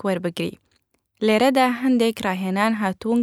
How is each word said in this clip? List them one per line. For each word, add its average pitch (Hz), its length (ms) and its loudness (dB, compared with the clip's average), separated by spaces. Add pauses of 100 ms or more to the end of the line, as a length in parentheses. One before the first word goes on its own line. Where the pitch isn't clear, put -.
وەربگری. 180 540 -4 (680)
لێرەدا 254 420 4 (140)
هەندێک 233 440 2
ڕاهێنان 190 560 0
هاتوون 220 420 -2